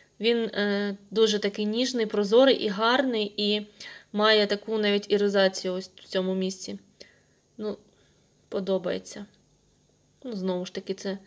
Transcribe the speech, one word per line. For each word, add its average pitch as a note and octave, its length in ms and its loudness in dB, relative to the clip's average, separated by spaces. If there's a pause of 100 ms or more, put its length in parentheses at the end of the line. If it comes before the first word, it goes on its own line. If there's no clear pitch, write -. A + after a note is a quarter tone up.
(200)
Він, A#3 180 2
е, G3+ 580 -2 (140)
дуже G#3 280 4
такий G3+ 280 -2
ніжний, A#3 400 0
прозорий G#3+ 500 4
і - 120 -2
гарний, A3+ 680 0
і G#3 300 0 (460)
має G#3 340 4
таку G#3 320 -4
навіть G3+ 320 0
іризацію G3 640 2
ось F#3+ 220 -10
в - 120 -20
цьому F#3 260 -2
місці. F#3+ 440 -6 (800)
Ну, G#3+ 200 -8 (720)
подобається. F#3+ 800 -4 (960)
Ну, B3+ 80 -8
знову F#3 340 -4
ж - 80 -18
таки, G3 200 -6
це F#3+ 320 -8